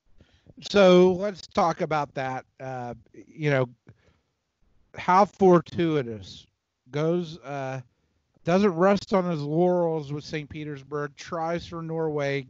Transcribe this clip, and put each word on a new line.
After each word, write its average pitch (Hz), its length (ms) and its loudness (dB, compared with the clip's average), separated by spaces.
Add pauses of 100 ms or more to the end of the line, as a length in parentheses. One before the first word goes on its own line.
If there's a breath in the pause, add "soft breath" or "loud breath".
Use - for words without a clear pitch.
(680 soft breath)
So 185 440 6
let's 190 340 -8
talk 165 340 -2
about 147 340 -4
that. 131 300 -8 (140)
Uh, 127 360 -10 (180)
you - 380 -6
know, 127 180 2 (1300)
how 190 300 4
fortuitous. 156 1200 0 (460)
Goes, 160 480 -4
uh, 131 420 -10 (640)
doesn't 190 280 4
rest 190 400 2
on 180 160 2
his 151 120 -2
laurels 160 720 0
with 147 100 -8
Saint 151 260 -10
Petersburg, 147 680 -10
tries 165 480 -6
for 170 160 -12
Norway, 147 680 -4